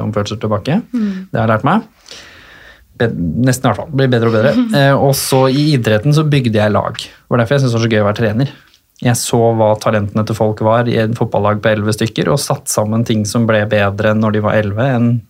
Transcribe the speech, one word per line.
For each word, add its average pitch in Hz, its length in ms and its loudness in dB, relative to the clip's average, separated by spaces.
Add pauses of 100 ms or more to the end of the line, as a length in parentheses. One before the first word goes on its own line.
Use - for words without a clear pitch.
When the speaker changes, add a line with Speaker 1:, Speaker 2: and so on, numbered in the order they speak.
Speaker 1:
om 107 120 -4
følelser 104 280 -4
tilbake. 123 400 -2 (120)
Speaker 2:
Mm. 220 140 -2 (240)
Speaker 1:
Det 123 80 -2
har 110 80 0
jeg 113 80 2
lært 107 120 -2
meg. 190 200 0 (1080)
Be-, 117 140 0
nesten 87 560 -2
i 117 60 2
hvert - 100 -4
fall. - 100 -12
Blir 135 220 0
bedre 117 160 2
og 113 80 0
bedre. 110 160 2 (100)
Speaker 2:
<laughs> 220 140 -2
Speaker 1:
Eh, 139 160 4
og 135 240 2
så 131 300 2
i 139 260 2
idretten 113 420 2
så 160 120 4
bygde 117 340 2
jeg 104 140 2
lag. - 260 -2
Det - 320 -12
var 120 80 2
derfor 139 160 2
jeg 135 80 2
synes 120 80 0
det 113 60 0
var 113 80 2
så 113 80 -2
gøy 107 80 4
å 101 40 2
være 104 140 0
trener. 117 320 0 (480)
Jeg 120 180 0
så - 200 0 (180)
hva 107 180 4
talentene 107 480 -2
til 107 140 -4
folk 107 260 -2
var 117 240 2
i 117 140 0
en 110 160 -2
fotballag 104 420 -2
på 110 120 0
elleve 107 200 0
stykker, - 400 -2
og 143 80 0
satt - 320 -6
sammen 110 320 0
ting 107 240 -2
som 117 200 0
ble 107 200 2
bedre 107 480 0
når 110 220 0
de 104 80 -2
var 107 100 0
elleve 104 320 0
enn 120 220 2 (200)